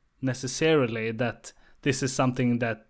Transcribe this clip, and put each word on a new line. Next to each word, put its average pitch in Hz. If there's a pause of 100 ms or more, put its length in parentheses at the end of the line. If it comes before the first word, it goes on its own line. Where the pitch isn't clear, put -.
(220)
necessarily 127
that 113 (300)
this 135
is 135
something 123
that 113